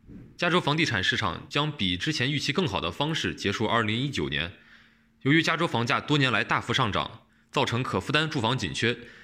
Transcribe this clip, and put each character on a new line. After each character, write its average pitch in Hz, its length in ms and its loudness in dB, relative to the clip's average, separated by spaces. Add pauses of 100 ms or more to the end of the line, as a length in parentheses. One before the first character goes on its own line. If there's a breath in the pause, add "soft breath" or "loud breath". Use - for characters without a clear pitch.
(380)
加 175 120 0
州 170 120 4
房 147 160 0
地 165 80 2
产 98 180 0
市 120 140 0
场 95 320 0
将 147 200 0
比 95 280 0
之 151 160 -2
前 127 180 0
预 147 80 0
期 143 140 -2
更 190 120 2
好 95 140 0
的 80 100 0
方 147 240 -2
式 92 220 -2
结 95 160 -2
束 107 140 0
二 113 180 2
零 107 140 0
一 135 120 -2
九 73 200 -2
年。 80 240 -2 (720 loud breath)
由 135 80 2
于 160 100 6
加 165 140 0
州 165 100 0
房 117 220 0
价 120 140 2
多 147 160 0
年 135 120 4
来 110 140 2
大 143 160 0
幅 113 140 -4
上 113 180 2
涨， - 300 -4 (280 soft breath)
造 143 140 0
成 120 180 0
可 - 160 -2
负 - 140 -2
担 156 180 2
住 156 120 -2
房 117 160 2
紧 71 160 -4
缺， 120 240 0 (260 loud breath)